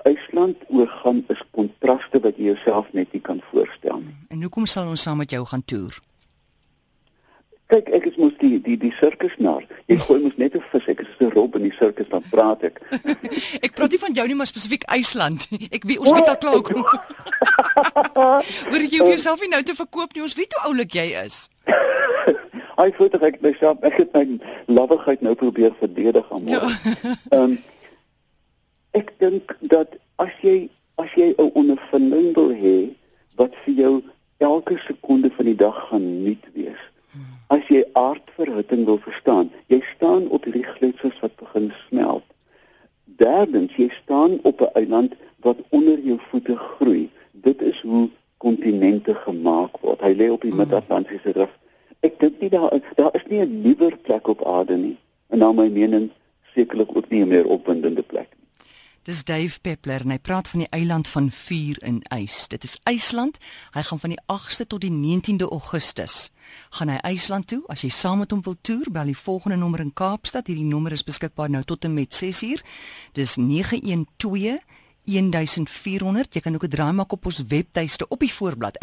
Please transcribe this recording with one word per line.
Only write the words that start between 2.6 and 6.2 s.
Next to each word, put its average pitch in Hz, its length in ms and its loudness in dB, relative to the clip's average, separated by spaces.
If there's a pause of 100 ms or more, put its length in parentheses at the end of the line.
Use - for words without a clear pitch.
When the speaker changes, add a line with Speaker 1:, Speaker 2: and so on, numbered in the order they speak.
Speaker 1:
net 92 200 -4
nie 98 80 -8
kan 90 200 -8 (100)
voorstel - 480 -2
nie. 147 160 -14 (140)
Speaker 2:
En 160 120 -10
hoekom 180 240 -4
sal 190 240 -4
ons 160 120 -4
saam 151 160 -4
met 147 120 -4
jou 123 160 -6
gaan 131 200 -6
toer? 98 340 -8 (1700)